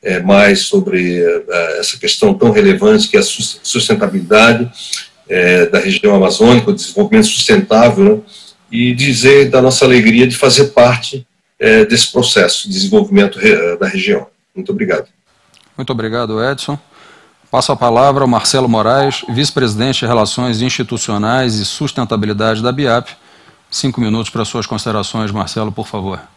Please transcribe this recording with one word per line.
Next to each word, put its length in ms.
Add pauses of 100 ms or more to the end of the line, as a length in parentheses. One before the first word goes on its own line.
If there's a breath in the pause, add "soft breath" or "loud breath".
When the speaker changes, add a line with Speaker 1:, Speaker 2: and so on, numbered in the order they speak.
Speaker 1:
eh, 180
mais 400
sobre, 600
eh, 580
essa 200
questão 340
tão 180
relevante 580
que 80
é 40
a 20
sus-, 400
sustentabilidade, 1080 (580 loud breath)
eh, 380
da 120
região 360
amazônica, 560
o 40
desenvolvimento 520
sustentável, 760
né? 160 (500 loud breath)
E 220
dizer 560
da 140
nossa 240
alegria 400
de 100
fazer 300
parte, 600 (320)
eh, 280
desse 260
processo 560
de 60
desenvolvimento 640
re-, 400
da 100
região. 380 (280)
Muito 160
obrigado. 360 (680)
Speaker 2:
Muito 160
obrigado, 540
Edson. 340 (720 soft breath)
Passo 220
a 40
palavra 460
ao 60
Marcelo 400
Moraes, 640
vice-presidente 680
de 60
Relações 540
Institucionais 920
e 100
Sustentabilidade 1000
da 80
biap. 400 (600 soft breath)
Cinco 320
minutos 260
para 160
suas 220
considerações, 680
Marcelo, 400
por 140
favor. 340 (160)